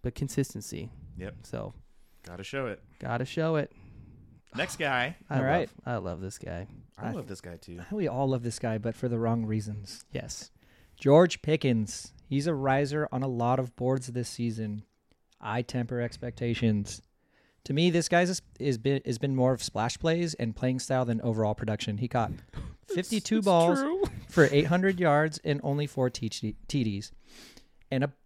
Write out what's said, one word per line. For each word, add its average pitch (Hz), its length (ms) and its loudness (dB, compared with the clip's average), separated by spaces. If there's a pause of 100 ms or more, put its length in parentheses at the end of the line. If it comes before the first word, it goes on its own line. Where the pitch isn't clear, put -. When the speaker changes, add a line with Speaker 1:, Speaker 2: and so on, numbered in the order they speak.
Speaker 1:
But 123 120 -4
consistency. - 720 -4 (280)
Speaker 2:
Yep. 92 260 -12
Speaker 1:
So 53 300 -8 (500)
Speaker 2:
Gotta 90 200 -14
show 135 240 -6
it. 101 140 -10 (180)
Speaker 1:
gotta 123 260 -4
show 160 320 -2
it. - 160 -4 (840)
Speaker 2:
Next 143 220 -6
guy. 139 380 0 (140)
Speaker 1:
I 139 80 0
Speaker 3:
All 131 60 2
right. 143 260 2 (160)
Speaker 1:
love, 120 100 -4
I - 20 -2
love 90 240 -6
this 95 160 -10
guy. 87 300 -10 (300)
Speaker 2:
I 113 100 -8
Speaker 3:
I 113 60 -6
Speaker 2:
love - 140 -8
this 95 140 -12
guy 87 140 -14
too. 87 240 -14 (100)
Speaker 3:
We 202 180 -2
all 135 220 0
love 127 140 0
this 120 160 -6
guy, 113 180 -2
but 113 180 -4
for 131 120 -4
the 117 100 0
wrong 113 280 2
reasons. 107 680 -6
Speaker 1:
Yes. - 400 -10 (480)
Speaker 3:
George 160 420 6
Pickens. 127 720 0 (140)
He's 139 200 0
a 170 60 0
riser 139 580 0
on 127 120 -2
a 135 40 -2
lot 123 320 2
of 127 160 -4
boards 127 320 0
this 120 220 -4
season. 110 540 -4 (560)
I 110 240 -4
temper 120 380 -4
expectations. 117 1000 0 (640)
To 139 80 -2
me, 165 180 6
this 165 180 2
guy's 175 200 4
is, 185 120 -4 (180)
is 131 180 2
been, 139 280 0
has 120 120 -2
been 135 180 0
more 131 180 4
of 120 100 -4
splash 113 340 -2
plays 165 380 0
and 113 200 -4
playing 127 240 0
style 127 260 0
than 113 160 0
overall 110 340 2
production. 107 420 -2
He 123 100 -2
caught 117 240 0 (300)
Speaker 1:
<laughs> - 320 -10
Speaker 3:
fifty-two 202 440 0
Speaker 1:
It's 208 80 2
Speaker 3:
balls 175 340 8
Speaker 1:
true. 330 240 0 (260)
Speaker 3:
for 156 220 8
eight 143 160 6
hundred 180 320 2
yards 151 440 4
and 143 200 0
only 143 240 0
four 131 220 0
T-, 117 200 -4
T 107 260 -6 (120)
Ds, 107 440 -2 (800)
and 131 120 2
a 139 80 -2 (140)